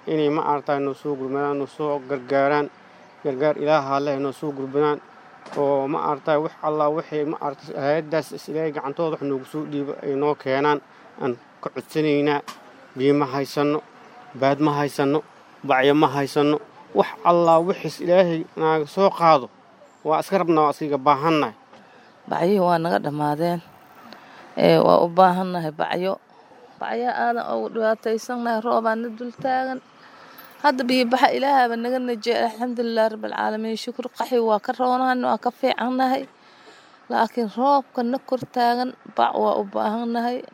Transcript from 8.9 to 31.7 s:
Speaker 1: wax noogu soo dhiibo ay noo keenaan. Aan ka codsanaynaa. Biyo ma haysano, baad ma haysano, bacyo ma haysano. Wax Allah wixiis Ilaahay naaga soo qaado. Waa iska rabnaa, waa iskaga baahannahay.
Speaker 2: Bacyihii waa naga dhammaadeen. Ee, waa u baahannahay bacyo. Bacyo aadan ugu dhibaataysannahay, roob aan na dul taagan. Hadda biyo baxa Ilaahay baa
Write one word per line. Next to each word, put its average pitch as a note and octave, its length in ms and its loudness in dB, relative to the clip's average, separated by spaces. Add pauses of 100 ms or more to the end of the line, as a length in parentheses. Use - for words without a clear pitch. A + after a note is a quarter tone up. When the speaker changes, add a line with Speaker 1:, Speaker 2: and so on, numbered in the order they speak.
Speaker 1:
wax - 60 -12
noogu C3+ 220 -4
soo D3+ 200 -8
dhiibo C#3+ 280 -6 (100)
ay C#3+ 140 -4
noo D3 180 0
keenaan. C#3+ 460 0 (420)
Aan C3 100 -2 (280)
ka - 100 -8
codsanaynaa. D3 720 0 (560)
Biyo C#3 180 4
ma D3 120 2
haysano, C#3+ 520 -2 (560)
baad C3+ 260 2
ma D3+ 140 2
haysano, D3 480 0 (420)
bacyo C3+ 300 4
ma D3+ 140 6
haysano. D3 480 0 (380)
Wax G3 140 4 (160)
Allah E3+ 380 6
wixiis F3 380 -6
Ilaahay F3 440 2 (120)
naaga D#3+ 300 0
soo F#3+ 240 2
qaado. D#3 360 4 (580)
Waa D#3 160 2
iska F#3+ 180 -2
rabnaa, E3 260 4
waa D3 60 4
iskaga C#3+ 280 -2
baahannahay. C#3 560 2 (760)
Speaker 2:
Bacyihii E3+ 320 2
waa F3 180 4
naga E3+ 200 0
dhammaadeen. D3+ 640 -2 (960)
Ee, E3 220 6
waa - 220 6
u F3 80 2
baahannahay F3+ 640 2
bacyo. E3+ 480 -4 (600)
Bacyo A#3 320 -6
aadan A#3+ 440 -2
ugu A3 140 -4
dhibaataysannahay, A3+ 920 -2
roob A#3 260 0
aan A3 160 0
na A#3+ 60 -8
dul A#3 240 -12
taagan. C4 460 -4 (800)
Hadda C#4 240 2
biyo B3+ 220 2
baxa B3 240 4
Ilaahay C4 380 2
baa A#3 80 -4